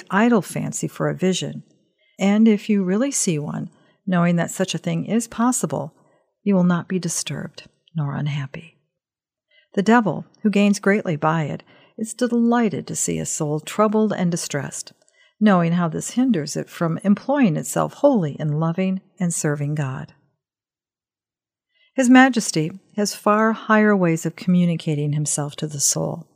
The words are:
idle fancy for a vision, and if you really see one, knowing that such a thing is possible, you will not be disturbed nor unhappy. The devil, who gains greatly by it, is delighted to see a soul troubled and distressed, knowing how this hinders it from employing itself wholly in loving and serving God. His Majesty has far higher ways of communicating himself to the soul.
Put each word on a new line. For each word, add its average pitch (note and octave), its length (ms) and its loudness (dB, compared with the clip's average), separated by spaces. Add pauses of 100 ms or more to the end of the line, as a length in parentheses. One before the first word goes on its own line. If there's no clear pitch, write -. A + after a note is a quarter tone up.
idle A3 320 2
fancy D3+ 480 -6
for D3+ 180 -4
a D3 80 -2
vision, D3+ 480 -4 (560)
and G#3+ 300 4
if G#3 200 2
you G3+ 140 2
really G#3+ 260 0
see E3+ 300 -2
one, - 300 -8 (360)
knowing F3 300 2
that E3+ 160 -2
such F#3 240 -4
a - 20 -4
thing E3 280 -4
is A3+ 200 0
possible, E3+ 720 -2 (480)
you G3+ 100 2
will F3+ 120 4
not F3 240 0
be F#3 100 -2
disturbed - 720 -8 (260)
nor C#3+ 180 -4
unhappy. C#3+ 640 -8 (960)
The G3+ 80 -2
devil, G3+ 440 2 (160)
who G#3+ 80 2
gains G3+ 300 2
greatly G3 360 0
by D#3 280 0
it, D#3 200 -8 (340)
is A3 160 -8
delighted A#3 760 0
to D#3+ 100 -8
see D#3+ 220 -4
a D#3 60 -6
soul D3+ 360 -4
troubled G#3+ 500 0
and F3 200 -2
distressed, - 600 -6 (480)
knowing F3+ 320 4
how F3 160 0
this D#3+ 240 -6
hinders G3+ 460 0
it D3 120 -8
from E3 360 -4
employing G#3 500 2
itself D#3 380 -2
wholly G#3 440 2
in D3+ 220 -2
loving F#3+ 400 -2 (180)
and F3 160 -2
serving D3 420 -2
God. C#3+ 380 -6 (1800)
His B3+ 140 2
Majesty A#3 680 4 (200)
has G3+ 180 -2
far A3 380 2
higher G#3+ 420 2
ways E3+ 300 2
of E3 100 -6
communicating E3 800 0
himself D3 420 -4
to D#3 120 -6
the D3 120 -8
soul. D#3+ 560 -2